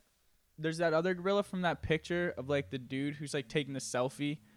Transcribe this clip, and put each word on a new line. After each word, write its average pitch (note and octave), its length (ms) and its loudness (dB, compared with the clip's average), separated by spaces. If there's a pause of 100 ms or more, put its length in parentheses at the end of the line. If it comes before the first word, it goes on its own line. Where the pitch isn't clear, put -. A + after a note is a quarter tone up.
(600)
there's D#3+ 200 -2
that E3 140 4
other E3+ 200 4
gorilla F#3+ 300 2
from F#3+ 180 -4
that E3+ 200 0
picture F3 560 0
of, B2+ 120 -6
like, C#3+ 200 2
the C3+ 80 -4
dude C3+ 380 -4
who's, D3 180 -6
like, D3 140 -2
taking C#3 260 0
the C3+ 60 -4
selfie C3 600 0 (180)